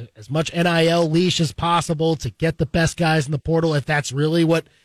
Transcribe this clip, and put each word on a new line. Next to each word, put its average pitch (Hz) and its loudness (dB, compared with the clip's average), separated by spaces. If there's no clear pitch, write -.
as 110 -18
much 156 -2
N 170 0
I 165 2
L 170 2
leash 170 2
as 160 -2
possible 165 0
to - -8
get 160 -2
the 156 0
best 165 0
guys 160 0
in 143 -8
the 143 -2
portal," 160 0
if 143 -2
that's 147 -2
really 156 0
what 160 0